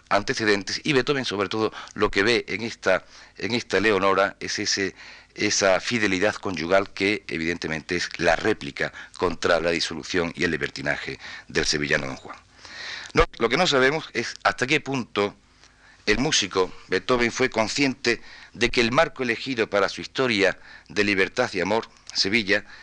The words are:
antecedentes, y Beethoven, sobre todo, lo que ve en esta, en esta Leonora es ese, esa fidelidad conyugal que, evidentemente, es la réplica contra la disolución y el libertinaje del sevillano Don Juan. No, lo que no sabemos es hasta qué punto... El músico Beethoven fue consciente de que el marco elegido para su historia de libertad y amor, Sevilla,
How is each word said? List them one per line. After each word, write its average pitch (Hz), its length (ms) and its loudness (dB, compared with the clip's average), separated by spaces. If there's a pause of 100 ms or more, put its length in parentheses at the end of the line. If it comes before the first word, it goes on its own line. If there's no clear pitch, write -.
antecedentes, 101 720 0
y 151 100 0
Beethoven, 135 320 0
sobre 98 240 -2
todo, 110 220 0 (220)
lo 101 160 2
que 98 140 2
ve 110 240 4
en 104 160 -6
esta, 98 420 0 (320)
en 101 160 -4
esta 107 260 0
Leonora 98 600 4
es - 180 -6
ese, 98 380 -2 (380)
esa 98 460 2
fidelidad 104 560 0
conyugal 92 560 0
que, 98 360 -2
evidentemente, 80 680 -4
es 85 220 -4
la 82 180 4
réplica 78 560 -2 (260)
contra 87 440 2
la 85 100 0
disolución 85 640 -2
y 73 80 -2
el 87 80 0
libertinaje 69 680 -6 (280)
del 76 180 0
sevillano 73 400 -2
Don 65 120 -8
Juan. - 200 -18 (760)
No, 165 120 4 (140)
lo 117 100 2
que 123 80 2
no 180 80 2
sabemos 143 480 2
es - 300 -4
hasta 101 240 0
qué 147 120 2
punto... 104 540 -2 (720)
El 104 100 4
músico 101 560 0 (140)
Beethoven 120 440 2
fue 127 180 0
consciente 117 720 0 (320)
de 117 160 0
que 123 120 2
el 113 100 2
marco 147 320 2
elegido 117 460 -2
para 98 180 2
su - 140 -8
historia 101 560 2 (320)
de 98 140 0
libertad 101 500 0
y 95 80 -2
amor, 104 260 0 (260)
Sevilla, 101 520 0 (180)